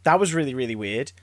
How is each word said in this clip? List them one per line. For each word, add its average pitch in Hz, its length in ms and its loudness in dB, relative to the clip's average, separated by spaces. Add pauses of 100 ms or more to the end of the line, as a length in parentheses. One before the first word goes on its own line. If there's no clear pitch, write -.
That 165 160 6
was 185 140 0
really, 151 200 -2
really 120 220 -4
weird. 107 360 -4 (120)